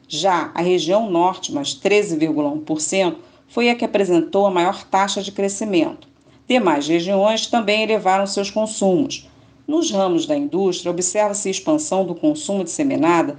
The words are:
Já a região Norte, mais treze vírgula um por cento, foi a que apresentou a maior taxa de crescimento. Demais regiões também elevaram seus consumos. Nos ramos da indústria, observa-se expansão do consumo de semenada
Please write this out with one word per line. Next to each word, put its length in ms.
Já 460
a 80
região 480
Norte, 420
mais 220
treze 420
vírgula 320
um 100
por 220
cento, 380
foi 240
a 40
que 100
apresentou 640
a 40
maior 340
taxa 380
de 80
crescimento. 800
Demais 400
regiões 580
também 360
elevaram 440
seus 240
consumos. 800
Nos 240
ramos 360
da 100
indústria, 540
observa-se 600
expansão 540
do 100
consumo 500
de 60
semenada 680